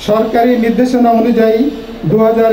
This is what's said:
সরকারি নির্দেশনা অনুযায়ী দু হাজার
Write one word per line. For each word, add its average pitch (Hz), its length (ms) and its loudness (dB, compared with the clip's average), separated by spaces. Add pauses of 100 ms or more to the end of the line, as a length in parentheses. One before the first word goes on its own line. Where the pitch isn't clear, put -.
সরকারি 233 560 0
নির্দেশনা 240 540 0
অনুযায়ী 226 600 0 (340)
দু 185 140 0
হাজার 226 340 2